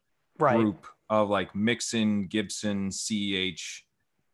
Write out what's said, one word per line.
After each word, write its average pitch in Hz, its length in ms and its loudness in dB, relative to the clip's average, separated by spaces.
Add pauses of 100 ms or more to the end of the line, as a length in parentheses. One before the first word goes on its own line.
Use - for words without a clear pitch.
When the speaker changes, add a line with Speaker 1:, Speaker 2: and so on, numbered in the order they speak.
(420)
Speaker 1:
Right. 131 160 6
Speaker 2:
group 104 300 0 (220)
of, 107 200 4
like, 95 240 0
Mixon, 107 720 0
Gibson, 98 680 -2
C 101 420 -2
H. 92 500 -6 (480)